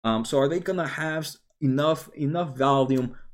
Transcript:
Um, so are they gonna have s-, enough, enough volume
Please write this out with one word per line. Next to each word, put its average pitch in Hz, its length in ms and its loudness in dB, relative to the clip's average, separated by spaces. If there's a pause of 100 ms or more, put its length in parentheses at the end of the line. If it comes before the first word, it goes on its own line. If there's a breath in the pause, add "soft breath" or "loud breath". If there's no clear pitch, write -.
Um, 113 180 0
so 143 140 0
are 135 100 4
they 175 140 -2
gonna 165 260 -2
have 156 380 -4
s-, - 120 -12 (220)
enough, 147 540 2
enough 156 420 -2
volume 131 640 2 (160 loud breath)